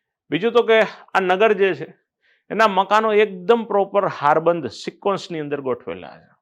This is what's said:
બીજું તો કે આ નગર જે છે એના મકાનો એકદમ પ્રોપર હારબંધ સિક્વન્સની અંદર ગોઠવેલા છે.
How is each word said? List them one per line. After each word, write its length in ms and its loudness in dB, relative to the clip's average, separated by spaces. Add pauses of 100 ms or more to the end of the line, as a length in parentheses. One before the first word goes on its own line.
(300)
બીજું 220 -2
તો 100 4
કે 180 4 (340)
આ 60 2
નગર 320 4
જે 220 0
છે 200 -14 (560)
એના 180 2
મકાનો 440 0
એકદમ 520 2
પ્રોપર 420 0
હારબંધ 600 0
સિક્વન્સની 760 -8
અંદર 200 -6
ગોઠવેલા 580 -8
છે. 120 -20 (120)